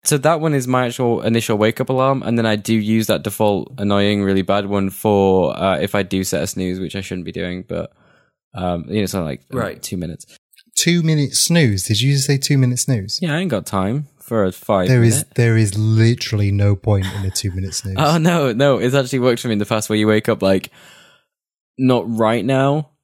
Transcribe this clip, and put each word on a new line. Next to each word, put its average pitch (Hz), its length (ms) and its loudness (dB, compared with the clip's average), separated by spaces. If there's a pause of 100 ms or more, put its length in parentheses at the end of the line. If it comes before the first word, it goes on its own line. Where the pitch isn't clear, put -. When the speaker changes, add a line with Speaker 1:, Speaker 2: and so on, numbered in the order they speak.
Speaker 1:
So 151 140 0
that 151 220 2
one 156 140 0
is 127 120 -2
my 127 200 2
actual 120 340 -2
initial 113 380 0
wake-up 113 320 0
alarm, 131 320 0
and 117 160 0
then 113 80 0
I 107 100 2
do 104 160 -4
use 110 360 0
that 85 160 0
default, 104 520 -2
annoying, 101 460 2
really 98 180 2
bad 98 260 0
one 98 220 -2
for, 95 680 2
uh, 92 260 0
if 101 140 -4
I 101 80 0
do 95 220 -2
set 78 180 -2
a 87 40 -2
snooze, 92 340 -6
which 87 160 -8
I 98 60 -8
shouldn't 92 240 -10
be 87 60 -12
doing, 90 360 -8
but, 85 240 -8 (600)
um, 87 340 -4
you 104 100 -4
know, 107 40 0
it's 92 120 -4
only, 80 180 -4
like, - 180 -12
Speaker 2:
Right. 113 320 -6
Speaker 1:
two - 160 -8
minutes. 85 260 -10 (540)
Speaker 3:
Two-minute 160 560 0
snooze? 131 540 2
Did 107 120 0
you 139 140 2
just 135 120 -2
say 139 120 0
two-minute 131 400 0
snooze? 110 420 -4
Speaker 1:
Yeah, 160 160 -2
I 170 40 -2
ain't 185 100 -4
got 101 160 -4
time 104 400 -2 (160)
for 110 220 0
a 92 80 0
five 95 360 0
Speaker 3:
There 127 140 6
is, 117 140 4
Speaker 1:
minute. - 180 -6
Speaker 3:
there 117 240 2
is 104 180 0
literally 110 760 2
no 101 220 2
point 101 300 0 (140)
in 98 80 -4
a 95 40 -2
two-minute 92 440 -6
snooze. 95 220 -6
Speaker 1:
<laughs> - 20 -2
Oh, 156 180 2
no, 160 360 2
no. 131 260 2
It's 127 160 0
actually 135 240 0
worked 123 240 2
for 127 60 -4
me 113 60 0
in 104 40 0
the 101 80 -2
past 107 240 -2
where 107 80 2
you 107 80 4
wake 107 240 2
up, 104 100 0
like, 95 300 2 (1080)
not 127 320 2
right 113 360 0
now 135 460 0 (140)